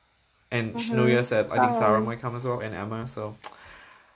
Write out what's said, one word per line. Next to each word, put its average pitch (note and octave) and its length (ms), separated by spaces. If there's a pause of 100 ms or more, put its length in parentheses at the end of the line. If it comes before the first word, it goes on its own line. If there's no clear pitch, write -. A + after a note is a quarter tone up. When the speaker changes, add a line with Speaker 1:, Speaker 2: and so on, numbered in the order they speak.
(500)
Speaker 1:
And A#2 300
Sh-, A#2 100
New B2 120
Speaker 2:
Mm-hmm. B2 60
Speaker 1:
Year's B2 240
at, G#2+ 200
I A#2 60
think B2 160
Sarah G#2+ 240
Speaker 2:
Fun. A2 80
Speaker 1:
might A#2 140
come A#2+ 160
as B2 100
well, A#2+ 140
and G#2+ 140
Emma, A2 320
so. G#2+ 300 (800)